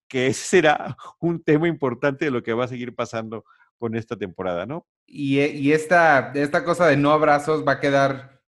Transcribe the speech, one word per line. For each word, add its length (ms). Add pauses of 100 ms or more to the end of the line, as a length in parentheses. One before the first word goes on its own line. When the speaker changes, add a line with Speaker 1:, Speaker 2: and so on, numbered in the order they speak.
Speaker 1:
que 180
ese 220
será 480 (240)
un 240
tema 240
importante 560
de 80
lo 100
que 120
va 100
a 40
seguir 240
pasando 520 (340)
con 160
esta 220
temporada, 480
¿no? 220 (180)
Speaker 2:
Y, 360
eh, 80
y 240
esta, 640
esta 300
cosa 220
de 100
no 160
abrazos 560
va 40
a 80
quedar 600 (120)